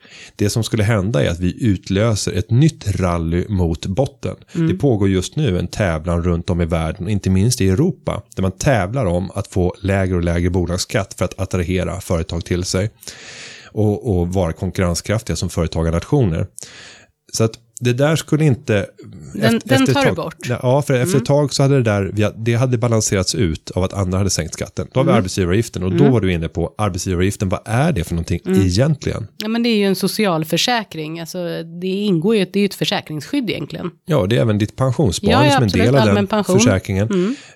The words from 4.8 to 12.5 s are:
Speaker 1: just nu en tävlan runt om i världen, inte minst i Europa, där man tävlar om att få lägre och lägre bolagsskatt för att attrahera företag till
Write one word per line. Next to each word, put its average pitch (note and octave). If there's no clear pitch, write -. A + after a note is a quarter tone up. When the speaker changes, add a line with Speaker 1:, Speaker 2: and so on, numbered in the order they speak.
Speaker 1:
just F#2
nu A2
en F2
tävlan E2+
runt E2+
om F2
i E2+
världen, E2
inte G2
minst G2
i F#2+
Europa, F#2+
där G2
man F#2
tävlar A#2
om F2+
att G2
få F2+
lägre F#2+
och E2+
lägre F2
bolagsskatt F#2+
för F#2+
att -
attrahera F2
företag E2+
till F2